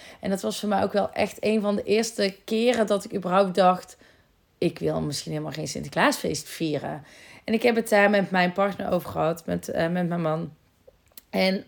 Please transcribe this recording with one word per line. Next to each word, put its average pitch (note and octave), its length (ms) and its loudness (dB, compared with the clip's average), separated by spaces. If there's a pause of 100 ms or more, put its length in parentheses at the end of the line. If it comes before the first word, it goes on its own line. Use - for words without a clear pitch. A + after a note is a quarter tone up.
(200)
En F#3+ 100 -4
dat F#3+ 100 -2
was G#3+ 200 -4
voor G#3 80 -4
mij G3 140 2
ook G3+ 100 0
wel G3 200 0
echt - 280 -2
een G#3+ 200 2
van G3+ 160 0
de - 60 -2
eerste G#3 640 0
keren A3+ 420 2
dat G3+ 180 0
ik - 100 -10
überhaupt F#3 400 2
dacht, F3+ 420 4 (600)
"Ik E3+ 200 0
wil D#3+ 220 -2
misschien D3+ 320 -6
helemaal D3+ 200 -6
geen D3+ 160 -8
Sinterklaasfeest D#3 800 -2
vieren." D3 560 -6 (400)
En A3 100 0
ik A3 80 0
heb A#3 140 4
het A3+ 120 -2
daar G3+ 220 6
met G3+ 200 2
mijn F3+ 220 2
partner G3 400 -2
over F3+ 180 -2
gehad, D#3+ 360 -2
met, F3+ 220 -4
eh, E3 200 0
met F3 200 0
mijn E3+ 140 -2
man. D#3+ 300 -2 (800)
En F#3+ 380 0